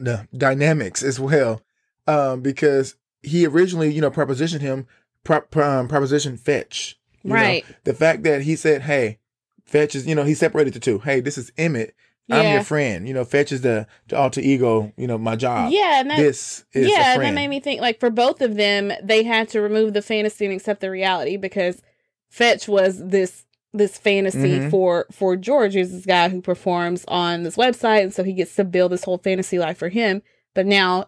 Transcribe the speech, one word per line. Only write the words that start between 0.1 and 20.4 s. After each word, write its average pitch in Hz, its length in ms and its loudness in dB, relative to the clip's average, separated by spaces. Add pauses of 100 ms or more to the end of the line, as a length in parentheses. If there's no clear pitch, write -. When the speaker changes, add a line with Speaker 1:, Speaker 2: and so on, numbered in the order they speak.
Speaker 1:
dynamics 139 640 0
as 131 160 -4
well. 135 420 0 (460)
Um, 139 340 0
because 135 540 0 (260)
he 170 240 2
originally, 165 480 2
you 156 80 -2
know, 143 80 2
propositioned 143 520 -2
him, 135 260 -6 (360)
pro-, 151 180 2
pro-, 156 220 -2
um, 135 240 0
propositioned 139 520 -2
Fetch. - 580 -4 (260)
You 190 100 -4
Speaker 2:
Right. 202 360 2
Speaker 1:
know? - 140 -20
The 135 100 -2
fact 156 300 2
that 147 180 2
he 156 140 0
said, 151 260 2
"Hey, 127 380 -2 (440)
Fetch 147 320 0
is," 135 120 -8
you 160 80 0
know, 147 80 2
he 151 100 2
separated 151 400 2
the 120 60 -12
two. 107 200 0
"Hey, 135 200 -2
this 135 180 -6
is 120 200 -14
Emmett. 151 360 -4 (380)
I'm - 120 4
Speaker 2:
Yeah. 208 100 4
Speaker 1:
your 202 100 2
friend. 123 440 -2
You 131 60 -8
know, 127 120 -2
Fetch 143 260 0
is 131 100 -4
the, 117 240 0 (220)
the - 100 -4
alter 139 220 0
ego, 120 580 2
you 127 100 -8
know, 117 100 -4
my 113 180 -4
job. 123 360 -2
Speaker 2:
Yeah, 349 300 2
and 269 100 -4
that, 302 60 -2
Speaker 1:
This - 460 0 (100)
is 262 140 2
Speaker 2:
yeah, 415 60 4
Speaker 1:
a 381 40 4
Speaker 2:
and 294 80 4
that 254 120 4
Speaker 1:
friend." 285 180 -2
Speaker 2:
made 285 140 -4
me 277 100 -4
think, 277 220 -6
like, 233 180 -2
for 240 100 0
both 240 320 0
of 220 140 0
them, 202 360 0 (120)
they 220 200 2
had 226 260 0
to 220 120 -2
remove 214 320 2
the 208 80 0
fantasy 214 440 -2